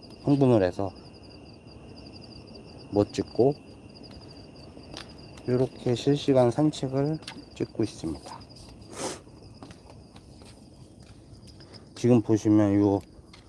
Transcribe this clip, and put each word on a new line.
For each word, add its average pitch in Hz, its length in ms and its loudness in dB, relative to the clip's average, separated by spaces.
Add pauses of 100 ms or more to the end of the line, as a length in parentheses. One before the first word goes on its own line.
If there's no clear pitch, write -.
(240)
흥분을 127 400 4
해서 90 260 -4 (2000)
못 101 200 0
찍고, 127 420 0 (1900)
이렇게 123 480 0
실시간 131 560 2
산책을 151 680 -2 (360)
찍고 - 300 -6
있습니다. - 580 -12 (3500)
지금 120 180 4
보시면 107 600 2
요, 101 200 2 (480)